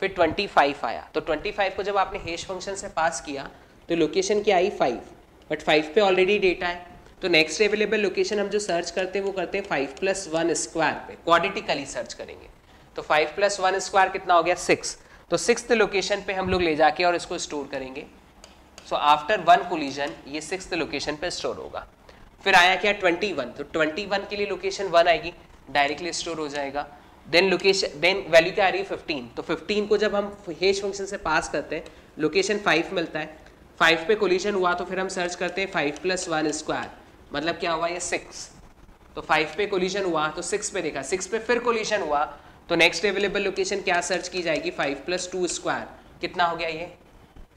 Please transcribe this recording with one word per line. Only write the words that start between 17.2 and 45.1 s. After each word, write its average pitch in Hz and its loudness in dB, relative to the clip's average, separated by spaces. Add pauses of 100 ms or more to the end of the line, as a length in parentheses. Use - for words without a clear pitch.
store 147 -6
करेंगे। 135 -10 (840)
So 160 -2 (140)
after 175 2
one 180 8
collision 143 -4 (160)
ये 151 -8
sixth 185 -8
location 147 -4
पे 175 -6
store 117 -4
होगा। 76 -10 (580)
फिर 190 6
आया 185 8
क्या, 208 2
ट्वेंटी 180 0
वन, 123 -6
तो 143 -10
ट्वेंटी 160 -2
वन 196 -2
के 208 -8
लिए 202 -2
location 190 -4
one 170 6
आएगी, 165 0 (380)
Directly 147 0
store 160 -6
हो 151 -4
जाएगा। 143 -6 (400)
Then 165 4
location, 190 2
then 190 4 (120)
value 165 6
क्या 202 2
आ 180 4
रही 180 -2
है, 190 -4
फ़िफ़्टीन। 139 -6 (100)
तो 151 -6
फ़िफ़्टीन 202 -2
को 208 4
जब 202 0
हम 202 0 (260)
हैश 190 0
function 196 -6
से 196 -8
pass 160 0
करते 151 -4
हैं 160 -8 (360)
location 190 2
five 165 2
मिलता 165 -4
है, 160 -12 (420)
फ़ाइव 165 4
पे 220 4
collision 196 2
हुआ 180 2
तो 185 -6
फिर 185 -6
हम 190 -2
search 175 -4
करते 180 -4
हैं 190 -4
फ़ाइव 147 -2
प्लस 180 -2
वन 156 0
स्क्वायर, 147 -6 (440)
मतलब 160 -2
क्या 170 -4
हुआ 165 -2
ये 175 -6
सिक्स। - -8 (640)
तो 151 -10
फ़ाइव 156 0
पे 208 0
collision 190 0
हुआ 156 0
तो 175 -8
सिक्स 202 -4
पे 190 -4
देखा, 143 -4
सिक्स 190 -4
पे 220 -4
फिर 240 0
collision 214 0
हुआ 151 0 (460)
तो 170 2
next 170 4
available 202 0
location 190 -2
क्या 175 0
search 175 -4
की 180 -6
जाएगी, 160 -2
फ़ाइव 143 -4
प्लस 180 -4